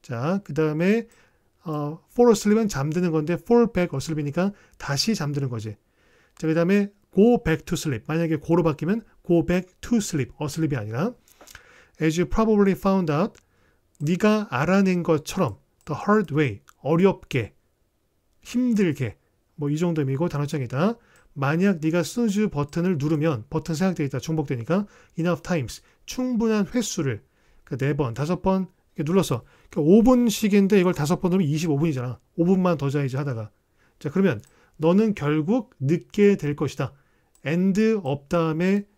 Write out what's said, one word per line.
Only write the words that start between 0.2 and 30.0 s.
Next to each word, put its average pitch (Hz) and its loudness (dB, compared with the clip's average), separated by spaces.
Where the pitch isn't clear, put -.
그 151 -12
다음에, 160 0
어, 151 -8
fall 240 6
asleep은 208 2
잠드는 160 -2
건데 156 0
fall 226 2
back 175 -2
asleep이니까 156 -4
다시 139 -2
잠드는 143 -4
거지. 110 -10
자, 156 -6
그 160 2
다음에 196 2
go 233 6
back 160 -2
to 175 -6
sleep. 135 -4
만약에 160 -2
go로 170 0
바뀌면 170 -2
go 170 2
back 175 -2
to - 0
sleep. 151 -4
asleep이 151 -4
아니라. 120 -4
As 160 0
you 175 0
probably 208 4
found 190 0
out, 160 -2
네가 208 0
알아낸 180 2
것처럼 156 -2
the 147 -8
hard 208 0
way, 135 -2
어렵게, 170 0
힘들게, 196 -2
뭐 147 -4
이 151 -2
정도 165 -2
의미고 139 -2
단어장이다. 147 -4
만약 160 0
네가 160 0
스누즈 214 0
버튼을 175 -2
누르면, 143 -2
버튼 160 -6
생각돼 170 -2
있다, 139 -6
중복되니까 156 -4
enough 170 -2
times, 147 -6
충분한 226 -2
횟수를, 156 -4
그러니까 131 -6
네 147 0
번, 131 -2
다섯 151 -4
번 190 0
이렇게 156 -4
눌렀어. 180 0
그러니까 156 4
오 214 8